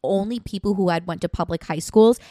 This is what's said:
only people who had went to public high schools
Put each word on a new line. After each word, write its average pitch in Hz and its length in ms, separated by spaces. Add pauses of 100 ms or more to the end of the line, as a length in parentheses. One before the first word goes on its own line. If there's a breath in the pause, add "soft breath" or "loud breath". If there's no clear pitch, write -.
only 196 360
people 202 360
who 185 140
had 170 180
went 165 140
to 175 60
public 170 360
high 160 160
schools 220 400 (120)